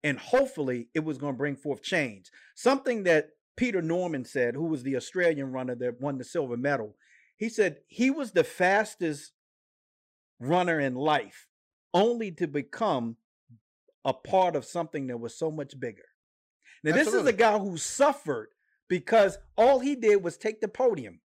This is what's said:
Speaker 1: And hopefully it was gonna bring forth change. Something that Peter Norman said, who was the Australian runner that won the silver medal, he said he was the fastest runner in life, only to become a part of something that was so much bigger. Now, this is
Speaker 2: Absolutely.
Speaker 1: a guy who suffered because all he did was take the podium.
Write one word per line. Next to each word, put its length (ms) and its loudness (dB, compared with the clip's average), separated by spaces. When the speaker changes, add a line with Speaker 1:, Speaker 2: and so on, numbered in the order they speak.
Speaker 1:
And 140 -2
hopefully 760 -2
it 100 -2
was 140 -6
gonna 180 -6
bring 200 -4
forth 260 -8
change. 480 -4
Something 500 0
that 260 4
Peter 260 0
Norman 420 -4
said, 300 -2
who 120 -6
was 160 -4
the 140 -4
Australian 560 -2
runner 240 -6
that 240 -6
won 180 -4
the 60 -10
silver 320 -4
medal, 400 -2
he 120 -4
said 380 0
he 240 0
was 220 -6
the 120 4
fastest 880 0
runner 420 0
in 140 0
life, 540 -2
only 380 2
to 140 -4
become 680 -2
a 80 0
part 440 0
of 80 -2
something 440 -6
that 120 -8
was 160 -10
so 140 -4
much 280 -12
bigger. 260 -10
Now, 80 2
this 100 4
is 120 0
Speaker 2:
Absolutely. 180 2
Speaker 1:
a 40 -2
guy 220 4
who 180 -4
suffered 720 0
because 500 2
all 220 6
he 160 0
did 280 4
was 140 -4
take 240 -6
the 80 -2
podium. 600 -2